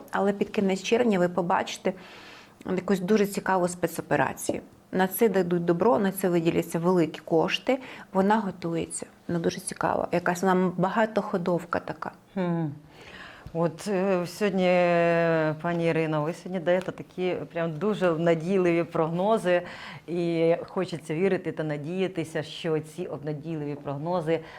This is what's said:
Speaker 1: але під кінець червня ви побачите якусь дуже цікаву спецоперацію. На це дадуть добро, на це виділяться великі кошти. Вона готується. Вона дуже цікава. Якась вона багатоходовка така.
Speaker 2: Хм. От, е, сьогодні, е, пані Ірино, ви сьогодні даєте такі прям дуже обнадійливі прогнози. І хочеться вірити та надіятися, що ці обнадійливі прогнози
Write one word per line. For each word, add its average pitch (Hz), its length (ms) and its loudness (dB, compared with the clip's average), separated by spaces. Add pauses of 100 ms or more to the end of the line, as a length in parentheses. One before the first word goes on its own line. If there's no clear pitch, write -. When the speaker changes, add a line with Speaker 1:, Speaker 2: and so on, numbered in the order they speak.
(100)
Speaker 1:
але 196 220 2
під 202 180 -4
кінець 190 320 0
червня 233 360 2
ви 175 100 4
побачите 185 640 -2 (760)
якусь 185 340 0
дуже 202 260 4
цікаву 190 420 0
спецоперацію. - 920 -2 (320)
На 185 140 2
це 220 220 2
дадуть 180 360 2
добро, 190 340 4
на 196 140 2
це 196 160 0
виділяться 170 500 2
великі 170 460 2
кошти. 185 540 2 (340)
Вона 196 260 4
готується. 175 680 -6 (220)
Вона 170 120 -2
дуже 180 200 -2
цікава. - 520 -2
Якась 175 300 0
вона 185 340 4
багатоходовка 190 1040 0
така. - 320 -10 (220)
Speaker 2:
Хм. 170 320 -2 (880)
От, 165 320 -2
е, 185 380 0
сьогодні, 190 400 0
е, 170 960 4
пані 170 240 0
Ірино, 160 360 0
ви 156 100 -2
сьогодні 180 280 -8
даєте 180 320 2
такі 180 420 -4 (180)
прям 165 260 -4
дуже 185 300 0
обнадійливі 170 760 2
прогнози. 175 800 2 (440)
І 170 480 2 (140)
хочеться 170 460 -4
вірити 180 380 0
та 156 120 -4
надіятися, 160 800 -4
що 156 380 -4
ці 156 260 -10
обнадійливі 147 680 -6
прогнози 156 680 -2 (180)